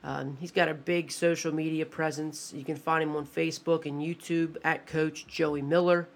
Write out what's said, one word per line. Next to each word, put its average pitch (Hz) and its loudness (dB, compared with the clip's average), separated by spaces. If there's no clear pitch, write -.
um, 139 -6
he's 170 -8
got 170 4
a 156 -2
big 170 -2
social 165 2
media 156 0
presence. 156 -4
You 135 -8
can 156 -2
find 160 2
him 151 0
on 147 -2
Facebook 160 0
and 143 -4
YouTube 165 -2
at 156 0
Coach 156 -2
Joey 147 0
Miller. 175 4